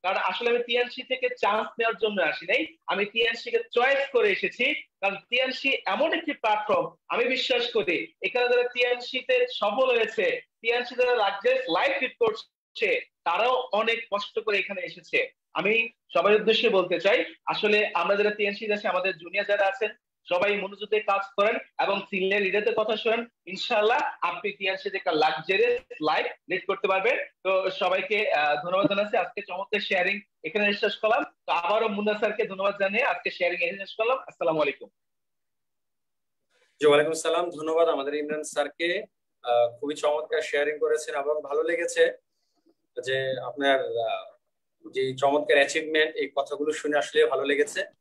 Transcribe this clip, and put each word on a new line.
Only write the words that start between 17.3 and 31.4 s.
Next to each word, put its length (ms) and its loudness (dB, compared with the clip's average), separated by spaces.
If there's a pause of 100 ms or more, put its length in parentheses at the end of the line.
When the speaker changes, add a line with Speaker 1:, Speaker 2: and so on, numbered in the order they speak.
Speaker 1:
আসলে 240 2 (240)
আমরা 140 2
যারা 220 2
টিএনসি 300 -2
তে 60 0
আছি, 200 -4
আমাদের 180 0 (100)
junior 300 -4
যারা 220 4
আছেন 180 -4 (400)
সবাই 200 2 (120)
মনোযোগ 260 -10
দিয়ে 220 0
কাজ 120 2 (140)
করেন 180 4 (300)
এবং 100 0 (140)
senior 360 0
লিডারদের 340 0
কথা 180 0
শোনেন, 240 0 (300)
ইনশাআল্লাহ 480 0 (300)
আপনি 280 -6
টিএনসি 320 -4
তে 80 -6
একটা 160 -2 (100)
luxurious 520 2 (340)
life 180 0 (220)
lead 200 -4
করতে 220 -2
পারবেন। 260 2 (260)
তো 80 0 (300)
সবাইকে, 360 0 (220)
আহ, 240 2
ধন্যবাদ 280 2
জানাচ্ছি, 260 0
আজকে 220 -2 (100)
চমৎকার 380 -4
sharing 280 0 (320)
এখানে 260 0
শেষ 280 -2
করলাম। 220 2 (220)